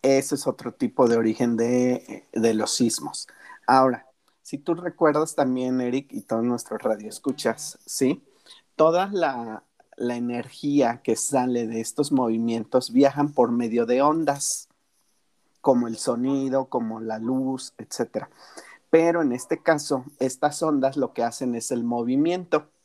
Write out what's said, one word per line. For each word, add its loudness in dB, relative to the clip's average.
Ese 4
es -4
otro -6
tipo 2
de 4
origen 2
de, 0
de 2
los -2
sismos. -2
Ahora, 4
si -10
tú -4
recuerdas 0
también, 0
Eric, -4
y -10
todos -2
nuestros -4
radioescuchas, -6
¿sí? -2
Toda 4
la, -4
la -4
energía -2
que 0
sale 0
de -4
estos -2
movimientos 0
viajan 4
por 4
medio 0
de 2
ondas, 0
como 4
el -8
sonido, -2
como -6
la -6
luz, -4
etcétera. -6
Pero 4
en 2
este -4
caso, 0
estas -2
ondas 0
lo -2
que -2
hacen -4
es -6
el -2
movimiento. 0